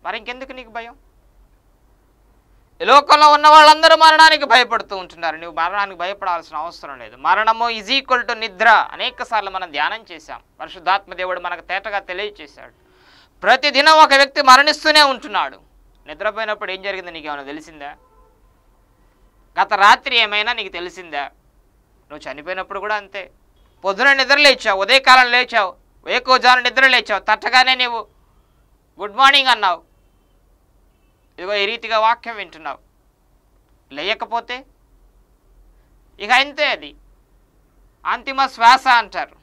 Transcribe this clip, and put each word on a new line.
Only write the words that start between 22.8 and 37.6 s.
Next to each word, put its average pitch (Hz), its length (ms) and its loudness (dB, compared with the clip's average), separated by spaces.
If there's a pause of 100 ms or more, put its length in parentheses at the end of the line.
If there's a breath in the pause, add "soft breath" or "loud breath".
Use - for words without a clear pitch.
అంతే. 196 360 -14 (540)
పొద్దున 208 280 0
నిద్ర 269 220 0
లేచావు, 269 460 0
ఉదయకాలం 254 500 4
లేచావు, 240 440 -2 (280)
వేకువజామున 247 600 2
నిద్ర 247 240 0
లేచావు, 220 320 0
తట్టగానే 254 560 0
నీవు 240 320 -6 (920)
"good 202 160 -12
morning" 269 320 2
అన్నావు. 208 460 -4 (1400)
ఇదిగో 180 240 -10
ఈ - 100 -2
రీతిగా 226 340 -8
వాక్యం 233 360 -4
వింటున్నావు, 156 380 -16 (1120)
లేయకపోతే 214 680 -10 (1700)
ఇక 208 80 -4 (100)
అంతే, 294 240 -6 (100)
అది 147 160 -18 (1200)